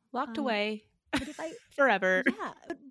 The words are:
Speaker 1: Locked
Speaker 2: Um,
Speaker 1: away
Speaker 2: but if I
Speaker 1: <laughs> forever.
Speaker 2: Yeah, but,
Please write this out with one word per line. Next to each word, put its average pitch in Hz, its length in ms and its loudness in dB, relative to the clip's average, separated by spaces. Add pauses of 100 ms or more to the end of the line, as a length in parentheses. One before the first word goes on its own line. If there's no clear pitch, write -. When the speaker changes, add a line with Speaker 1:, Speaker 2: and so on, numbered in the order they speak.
(120)
Speaker 1:
Locked 240 260 -6
Speaker 2:
Um, - 80 -2
Speaker 1:
away 214 380 -2 (280)
Speaker 2:
but 277 160 -2
if 302 120 -14
I 320 140 -8 (100)
Speaker 1:
<laughs> - 120 -20
forever. 190 520 4
Speaker 2:
Yeah, 403 240 -4 (160)
but, - 100 -8 (140)